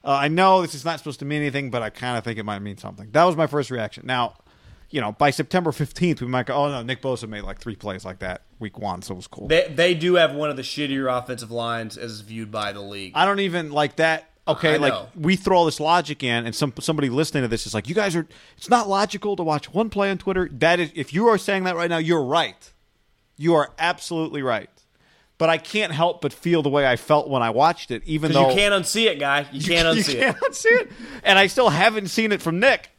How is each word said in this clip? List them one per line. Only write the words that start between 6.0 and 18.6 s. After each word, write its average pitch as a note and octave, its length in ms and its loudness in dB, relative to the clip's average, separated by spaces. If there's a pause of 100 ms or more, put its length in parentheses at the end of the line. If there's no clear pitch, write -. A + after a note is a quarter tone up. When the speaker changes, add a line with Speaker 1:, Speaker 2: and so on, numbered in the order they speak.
Speaker 1:
we B2 60 -6
might B2+ 180 -2
go, C3 80 -4
"Oh, C#3+ 160 2
no, B2+ 120 -6
Nick B2 200 -6
Bosa B2 260 -4
made, G#2 140 -10
like, G2 180 -10
three G#2+ 160 -10
plays F#2+ 280 -10
like F#2+ 160 -12
that F#2 220 -8 (160)
week G#2+ 200 -10
one, F#2 240 -6
so - 100 -12
it F#2 40 -8
was F2+ 100 -16
cool." - 220 -14
Speaker 2:
They, E3 200 2
they E3 240 0
do F3 220 0
have D#3+ 200 4
one D3+ 140 -4
of C#3 80 -4
the C3+ 60 -10
shittier C3+ 520 -4
offensive A#2+ 360 -8
lines A#2 480 -6
as G#2+ 220 -12
viewed A2 300 -12
by G#2 220 -6
the G2+ 80 -12
league. G2 340 -12
Speaker 1:
I E3 120 4
don't G3 140 0
even, E3+ 320 -4
like, D3 240 0
that. D#3+ 320 0 (200)
Okay, D#3 260 2
Speaker 2:
I - 40 2
Speaker 1:
like, C#3+ 140 2
Speaker 2:
know. G2 220 -6
Speaker 1:
we F3 220 0
throw F#3+ 220 2
all F3 80 6
this D3 120 -2
logic D3+ 460 0
in, A#2 220 0
and A2+ 80 -6
some, C#3+ 260 -2
somebody D3 300 0
listening D3 340 0
to A2+ 40 -2
this A2 180 -2
is G2+ 80 -10
like, G#2 140 -4
"You E3 60 -6
guys F#3+ 220 0
are, D#3+ 100 -2 (300)
it's - 140 -12